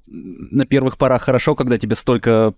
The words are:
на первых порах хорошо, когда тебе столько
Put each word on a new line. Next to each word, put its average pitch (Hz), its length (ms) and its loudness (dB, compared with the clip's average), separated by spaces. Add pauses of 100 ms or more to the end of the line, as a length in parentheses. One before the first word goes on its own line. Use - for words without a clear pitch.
на 98 600 -6
первых 131 320 0
порах 127 260 2
хорошо, 135 320 0
когда 120 220 0
тебе 110 180 -4
столько 113 640 2